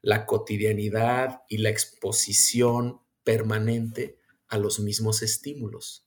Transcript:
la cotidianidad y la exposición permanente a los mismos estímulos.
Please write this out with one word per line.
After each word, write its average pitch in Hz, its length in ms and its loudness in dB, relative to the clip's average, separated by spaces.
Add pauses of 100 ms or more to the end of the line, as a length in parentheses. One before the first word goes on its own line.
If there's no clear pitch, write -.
la 104 240 2
cotidianidad 107 1200 0
y 110 120 -6
la 107 100 2
exposición 117 1300 0 (200)
permanente 113 960 0 (300)
a 113 80 -4
los 104 240 0
mismos 107 420 0
estímulos. 113 840 -8